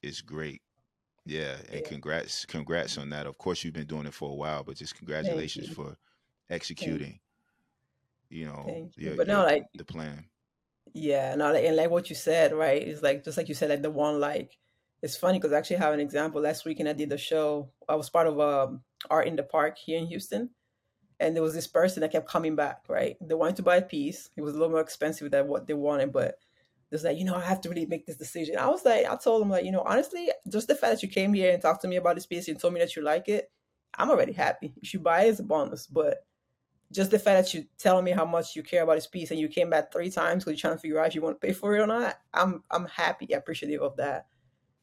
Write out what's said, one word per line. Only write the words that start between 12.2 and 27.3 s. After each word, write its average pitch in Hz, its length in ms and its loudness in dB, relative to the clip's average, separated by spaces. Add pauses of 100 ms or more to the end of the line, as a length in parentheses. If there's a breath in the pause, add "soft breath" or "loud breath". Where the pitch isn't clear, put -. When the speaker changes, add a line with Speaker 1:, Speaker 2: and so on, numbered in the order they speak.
Speaker 2:
right? 156 280 2
It's 151 200 -10
like, 143 220 2
just - 120 -8
like 170 120 -2
you 151 60 -6
said, 151 160 0
like, 143 120 0
the 151 80 -2
one, 147 300 0
like, 147 380 -4 (440)
it's 139 140 -6
funny 185 220 2
'cause 160 140 0
I 147 60 6
actually - 180 -2
have 156 180 2
an 147 60 0
example. 147 400 -2
Last 156 240 -2
weekend 156 240 -4
I 151 40 0
did 147 180 -4
the 139 80 -4
show. 147 540 -2 (160)
I 147 60 2
was 151 160 -2
part 165 160 4
of, 151 140 2
um, 135 440 2 (260)
Art 151 180 4
in 165 80 -4
the - 80 0
Park 156 340 0
here 165 200 -4
in 165 80 -4
Houston. 202 440 -6 (720)
And 160 160 2
there 165 80 2
was 156 100 0
this 165 140 -6
person 180 340 2
that 156 100 0
kept 160 160 0
coming 160 280 0
back, 147 320 -2
right? - 320 0
They 160 160 -4
wanted 170 220 0
to 196 60 -4
buy 180 140 6
a 185 40 6
piece. 156 540 -6
It 156 60 -6
was 147 120 -4
a 151 40 -4
little 160 140 2
more 160 100 4
expensive 151 500 -4
than 139 160 4
what 139 180 -4
they 156 80 -2
wanted, 143 380 0
but 131 180 2
it - 640 -14
was 156 100 -4
like, 160 140 0
"You 180 60 -2
know, 185 120 0